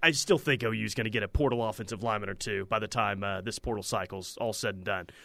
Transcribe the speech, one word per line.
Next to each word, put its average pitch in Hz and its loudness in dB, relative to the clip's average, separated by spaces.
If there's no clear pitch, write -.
I 165 8
still 156 4
think 135 2
O 113 2
U 110 -2
is 104 -4
gonna 113 0
get 107 0
a 98 0
portal 120 2
offensive 107 -4
lineman 104 0
or 101 -4
two 98 -2
by 110 2
the 107 -2
time, 101 0
uh, 98 -2
this 107 -6
portal 107 -2
cycle's 95 -4
all 113 0
said 104 -2
and 92 -12
done. 92 -2